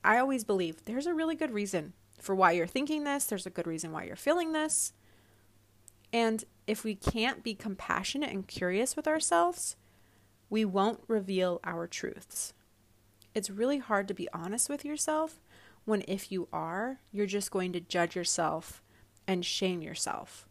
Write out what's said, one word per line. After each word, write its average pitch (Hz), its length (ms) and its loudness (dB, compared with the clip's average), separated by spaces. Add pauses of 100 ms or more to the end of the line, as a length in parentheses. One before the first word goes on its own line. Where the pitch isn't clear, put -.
I 214 140 8
always 262 260 2
believe 180 400 0
there's 254 220 -2
a 349 80 0
really 320 200 0
good 311 180 -2
reason 196 420 -2 (240)
for - 160 -2
why 185 180 8
you're 175 140 2
thinking 294 380 0
this. 285 220 0
There's 190 200 -4
a 185 40 -8
good 165 160 -4
reason 160 260 -4
why 156 120 -6
you're - 120 -10
feeling 320 360 2
this. 311 400 0 (1200)
And 226 320 2 (220)
if 214 180 -2
we 214 100 -2
can't 233 480 0
be 220 120 -4
compassionate 202 760 -2
and 190 160 -6
curious 185 500 0
with 311 120 -2
ourselves, 339 680 2 (760)
we 220 140 2
won't 202 440 2
reveal 185 560 2
our 170 220 -4
truths. - 680 -8 (840)
It's 208 160 -2
really 240 280 2
hard 202 300 0
to 202 60 -4
be 175 180 -6
honest 185 360 -2
with 285 160 -4
yourself 311 560 -2 (440)
when, 214 220 2
if - 240 -4
you 185 220 -2
are, 180 480 -4 (100)
you're 202 160 0
just 196 240 -2
going 185 220 0
to 175 80 -2
judge 170 340 0
yourself 165 680 -2 (440)
and 185 180 2
shame 180 380 0
yourself. - 680 -6